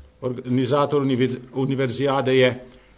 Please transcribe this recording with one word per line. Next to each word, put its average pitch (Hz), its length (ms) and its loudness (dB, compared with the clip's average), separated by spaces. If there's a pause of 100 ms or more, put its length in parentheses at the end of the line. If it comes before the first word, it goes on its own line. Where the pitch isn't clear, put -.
(220)
organizator 131 800 0
univerz-, 131 360 0 (160)
univerzijade 131 840 0
je 127 260 2 (340)